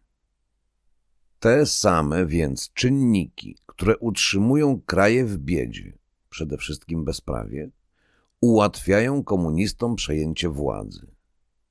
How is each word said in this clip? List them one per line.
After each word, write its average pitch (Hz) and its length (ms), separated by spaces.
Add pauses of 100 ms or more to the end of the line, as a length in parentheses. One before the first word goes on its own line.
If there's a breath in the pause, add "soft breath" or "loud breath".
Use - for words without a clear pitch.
(1400)
Te 131 260
same 85 600
więc 76 480
czynniki, 123 920
które - 320
utrzymują 117 880
kraje 107 400
w 101 120
biedzie, 58 600 (320)
przede 73 280
wszystkim 78 480
bezprawie, 60 640 (720)
ułatwiają 110 800
komunistom 95 720
przejęcie 78 540
władzy. 52 600 (600)